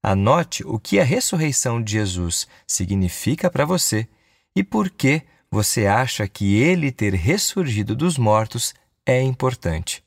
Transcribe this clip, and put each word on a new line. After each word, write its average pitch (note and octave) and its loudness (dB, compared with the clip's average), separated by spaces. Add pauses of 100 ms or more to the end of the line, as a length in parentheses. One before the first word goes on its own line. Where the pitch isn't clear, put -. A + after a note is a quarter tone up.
Anote G#2 2
o A2+ -6
que - 0
a F3+ 4
ressurreição C#3+ 0
de G#2+ -4
Jesus F2+ -2 (200)
significa G2 -2
para C#3+ 0
você C3 -2 (480)
e F#3+ 0
por G3 -2
que C#3+ 0 (260)
você G#2 0
acha A2 0
que G2+ 0
ele D3 2
ter G#2 0
ressurgido A2+ -2
dos D#3 0
mortos A2 0 (280)
é B2+ 2
importante. B2+ -2